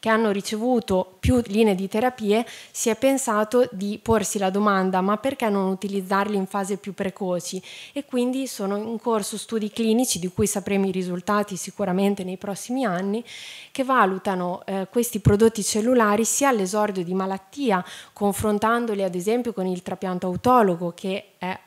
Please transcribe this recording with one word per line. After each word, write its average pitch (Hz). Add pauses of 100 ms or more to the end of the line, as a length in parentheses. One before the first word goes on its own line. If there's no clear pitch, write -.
che -
hanno 220
ricevuto 208
più 247
linee 208
di 190
terapie, 220 (240)
si -
è 220
pensato 247
di 202
porsi 214
la 190
domanda: 190
"Ma 208
perché 262
non 196
utilizzarli 196
in 190
fase 196
più 190
precoci?" 185 (300)
E 285
quindi 254
sono 202
in 220
corso 220
studi 214
clinici 226
di 175
cui 208
sapremo 196
i 196
risultati 185
sicuramente 196
nei 185
prossimi 233
anni, 196 (480)
che 262
valutano, 190
eh, 190
questi 233
prodotti 214
cellulari 220
sia 277
all'esordio 208
di 175
malattia, 190 (300)
confrontandoli 214
ad 180
esempio 220
con 185
il 180
trapianto 185
autologo, 180
che 196
è 185